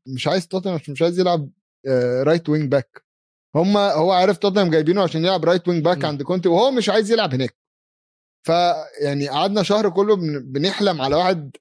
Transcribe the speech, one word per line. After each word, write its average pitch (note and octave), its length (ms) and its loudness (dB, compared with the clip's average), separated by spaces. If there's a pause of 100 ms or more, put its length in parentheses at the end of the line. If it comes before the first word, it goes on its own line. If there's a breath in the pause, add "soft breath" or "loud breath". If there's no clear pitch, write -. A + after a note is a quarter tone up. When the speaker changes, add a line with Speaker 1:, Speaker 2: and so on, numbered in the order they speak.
Speaker 1:
مش C3 220 -6
عايز F3 200 -2
توتنهام، F#3 400 -4
مش C#3+ 140 -6
عايز F3 160 0
يلعب، F3 320 0 (380)
آه، B2+ 340 0
رايت D#3+ 260 0
وينج D3+ 240 0
باك. - 320 -4 (520)
هما، G3+ 360 2
هو D#3+ 200 2
عارف F#3 260 2
توتنهام G3 320 0
جايبينه D#3+ 320 2
عشان D#3+ 220 -2
يلعب F3+ 200 0
رايت F3 240 0
وينج E3+ 160 0
باك D#3 140 2
Speaker 2:
مم. C#3+ 80 -4
Speaker 1:
عند C#3+ 160 -6
كونتي، F3+ 260 -2
وهو G3+ 220 4
مش A#3 180 0
عايز G#3 240 0
يلعب G3+ 220 0
هناك. B2+ 220 -4 (880)
فيعني D3+ 840 0
قعدنا F#3+ 340 0
شهر G3+ 280 2
كله G3+ 260 2
بن-، D3 360 -6
بنحلم F3 500 -2
على C#3 140 0
واحد E3+ 440 0